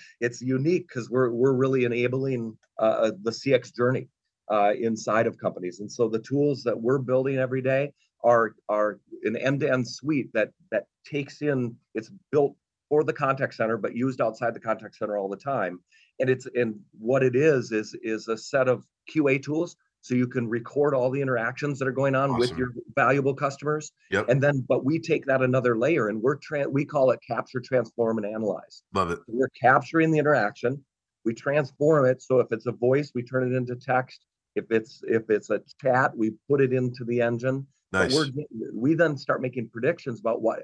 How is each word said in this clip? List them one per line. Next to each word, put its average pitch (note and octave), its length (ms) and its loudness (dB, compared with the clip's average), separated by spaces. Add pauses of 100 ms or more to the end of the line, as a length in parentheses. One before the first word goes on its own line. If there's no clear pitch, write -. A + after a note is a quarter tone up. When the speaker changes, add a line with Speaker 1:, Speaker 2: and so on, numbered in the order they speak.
(200)
Speaker 1:
it's A#2+ 220 -4
unique C3+ 480 0
'cause A2+ 220 -8
we're, B2+ 180 2
we're B2 240 2
really C3 320 2
enabling, A#2+ 720 -2 (220)
uh, A2 320 2 (100)
the A2+ 100 -2
C C3+ 220 0
X B2 160 2
journey, B2 380 0 (440)
uh, G#2 240 4
inside A2+ 520 0
of G2 100 -4
companies. F2+ 420 -6
And G#2+ 120 -12
so A#2 180 0
the A2 80 -2
tools C#3 460 0
that A2+ 180 -2
we're B2+ 160 2
building C3 400 0
every C3 240 -2
day C3+ 320 0 (300)
are, A#2 320 4 (120)
are G#2 320 0 (240)
an G#2+ 120 -2
end-to-end C3 520 0
suite C#3 460 -4
that, G#2+ 160 0 (220)
that G#2+ 160 -2 (180)
takes C#3+ 380 -8
in, B2+ 320 0 (180)
it's A2 160 -6 (220)
built C#3 240 2 (340)
for D3+ 140 2
the C3+ 100 -2
contact C3+ 400 -2
center, A2+ 240 -2
but G#2 180 -6
used B2+ 260 -2
outside A#2 340 -2
the - 40 -14
contact A2 360 -6
center G#2 200 -6
all G2 140 -4
the G2 80 -8
time. G2 420 -4 (400)
And C3 100 0
it's, B2+ 260 0
and A2+ 240 -2 (180)
what B2 260 2
it B2 120 2
is, C3 360 4
is, G#2+ 300 -2
is A2 260 -6
a A2+ 100 -2
set C3 300 0
of A#2+ 180 0 (220)
Q D3+ 200 0
A C3+ 100 2
tools. D#3 380 -4 (260)
So - 140 -4
you B2 120 2
can A#2+ 220 -4
record C#3 440 0
all C3 160 0
the C#3 120 -2
interactions C3 580 -4
that C3 80 -2
are C3 60 -4
going C3+ 200 0
on C3+ 220 2
with B2 140 2
Speaker 2:
Awesome. - 80 -8
Speaker 1:
your B2+ 160 -4 (200)
valuable C3+ 400 2
customers. C#3+ 600 -6 (180)
Speaker 2:
Yep. G2+ 160 0
Speaker 1:
And C3 160 4
then, C#3+ 240 2
but B2+ 160 2
we D#3+ 160 0
take D#3+ 280 -2
that C3+ 140 2
another B2+ 360 2
layer B2 320 2
and G#2+ 120 -4
we're C#3 160 2
tran-, D3 320 -4
we C#3 140 0
call C3+ 280 4
it A#2 140 0
capture, A#2+ 360 -6
transform, A#2 560 0
and G2+ 100 -4
analyze. G#2+ 560 -6 (100)
Speaker 2:
Love F#2 180 0
it. E2+ 160 -4
Speaker 1:
We're B2 220 -2 (100)
capturing D3 520 4
the D#3 80 4
interaction. C3 640 0 (400)
We A2+ 100 -2
transform C#3+ 720 2
it. B2+ 160 2
So B2+ 200 2
if A#2 100 2
it's A2+ 140 -4
a A#2+ 80 -2
voice, C3 420 0
we B2 80 -4
turn B2+ 260 -2
it B2+ 60 -2
into B2 220 -4
text. B2+ 480 -4 (300)
If G#2 160 -4
it's, A2+ 360 -2
if A2+ 220 0
it's G#2 200 2
a G#2 120 -2 (200)
chat, C3 340 2
we A2 180 -2 (160)
put C#3+ 100 2
it B2+ 140 2
into B2+ 320 -2
the A#2+ 160 0
engine. B2 440 -2 (260)
But F#2+ 200 2
Speaker 2:
Nice. - 20 0
Speaker 1:
we're, D3+ 120 2 (480)
we B2 220 0
then D3+ 220 2
start B2 240 -4
making B2 280 -6
predictions B2+ 500 -4
about A2 220 -2
what A2 220 -2